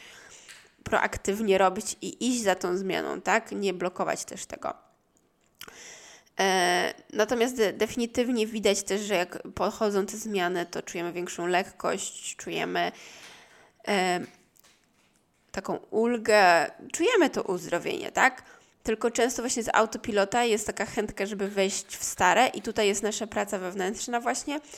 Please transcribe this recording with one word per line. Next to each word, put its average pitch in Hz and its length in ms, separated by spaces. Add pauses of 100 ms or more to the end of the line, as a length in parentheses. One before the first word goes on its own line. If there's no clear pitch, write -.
(840)
proaktywnie 202 720
robić 190 440
i 226 260
iść 247 140
za 190 120
tą 180 220
zmianą, 175 440
tak? 208 320
Nie 196 220
blokować 180 500
też - 220
tego. - 440 (1500)
E, 180 540 (180)
natomiast 240 440
de-, 208 160
definitywnie 233 720
widać 208 360
też, 196 180
że 208 140
jak 180 280 (120)
pochodzą 202 520
te 214 100
zmiany, 180 500
to - 160
czujemy 170 300
większą 175 340
lekkość, 180 920
czujemy, 175 560 (960)
e, 180 320 (1300)
taką - 240
ulgę, 214 920 (220)
czujemy 381 380
to - 120
uzdrowienie, - 680
tak? 254 300 (480)
Tylko 220 200
często 240 320
właśnie - 200
z 208 120
autopilota 220 720
jest 226 220
taka 208 200
chętka, 208 400
żeby 202 220
wejść 196 480
w - 80
stare 190 420
i - 160
tutaj 214 260
jest 214 140
nasza 214 240
praca 208 320
wewnętrzna 196 640
właśnie, 254 400 (180)